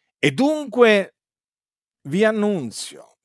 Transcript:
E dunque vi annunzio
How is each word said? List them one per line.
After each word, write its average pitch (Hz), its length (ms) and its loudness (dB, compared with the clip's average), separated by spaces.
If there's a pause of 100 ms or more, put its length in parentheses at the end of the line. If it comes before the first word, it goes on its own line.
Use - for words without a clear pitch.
(180)
E 143 140 0
dunque 240 840 0 (840)
vi 165 200 -2
annunzio 208 1040 -4